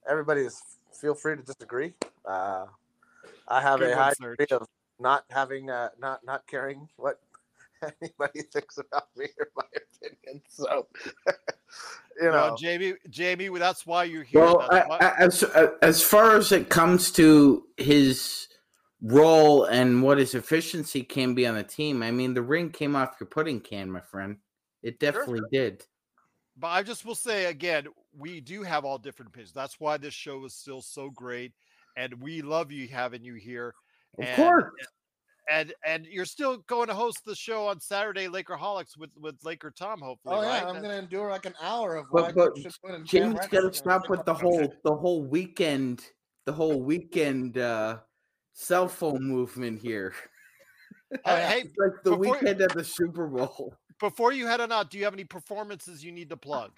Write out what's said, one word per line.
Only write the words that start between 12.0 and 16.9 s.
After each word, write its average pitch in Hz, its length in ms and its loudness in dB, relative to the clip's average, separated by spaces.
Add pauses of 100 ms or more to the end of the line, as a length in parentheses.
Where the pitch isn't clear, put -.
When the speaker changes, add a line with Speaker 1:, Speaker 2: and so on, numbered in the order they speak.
Speaker 1:
you 165 100 2
Speaker 2:
Well, 151 200 4
Speaker 1:
know. 113 80 -6
Speaker 2:
Jamie, 175 360 -4 (160)
Jamie, 180 380 -4 (100)
that's 175 280 -2
why 175 180 0
you're 160 200 -8
here. 151 160 6
Speaker 3:
Well, 170 300 6
Speaker 2:
That's 180 160 6
Speaker 3:
I, - 20 -8
Speaker 2:
why 160 100 -2
Speaker 3:
I, 180 200 4
as, 180 260 6
uh, 160 240 6 (140)
as 165 200 6
far 214 340 8
as 214 160 4
it 185 160 4
comes 175 440 4